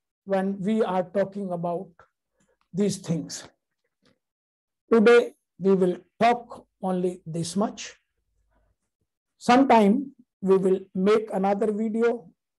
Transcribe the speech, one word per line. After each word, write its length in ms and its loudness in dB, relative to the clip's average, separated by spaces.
when 340 -4
we 240 -2
are 200 -2
talking 500 -6
about 360 -8
these 240 -2
things. 500 -8
Today, 440 6
we 160 2
will 240 0
talk 480 -2
only 460 -4
this 280 -8
much. 400 -6
Sometime 760 4
we 160 4
will 240 0
make 400 0
another 360 0
video 600 -4